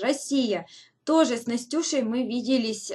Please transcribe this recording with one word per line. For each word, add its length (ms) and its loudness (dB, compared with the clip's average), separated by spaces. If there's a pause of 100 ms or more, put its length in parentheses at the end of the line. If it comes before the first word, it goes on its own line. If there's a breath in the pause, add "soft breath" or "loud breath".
Россия. 680 0 (360 loud breath)
Тоже 340 4
с 100 -8
Настюшей 560 -2
мы 240 -2
виделись 680 -2